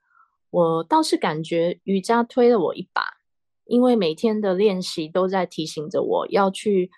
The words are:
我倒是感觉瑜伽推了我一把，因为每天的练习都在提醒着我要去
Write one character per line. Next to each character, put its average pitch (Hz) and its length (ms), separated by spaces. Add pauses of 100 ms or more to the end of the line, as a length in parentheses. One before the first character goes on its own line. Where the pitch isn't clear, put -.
(500)
我 165 340
倒 311 180
是 320 140
感 165 260
觉 170 420
瑜 196 140
伽 233 240
推 240 280
了 240 80
我 156 160
一 185 180
把， - 100 (640)
因 240 160
为 247 160
每 170 180
天 214 240
的 208 140
练 185 300
习 160 260
都 185 180
在 185 200
提 - 180
醒 156 240
着 139 140
我 90 260
要 196 220
去 190 480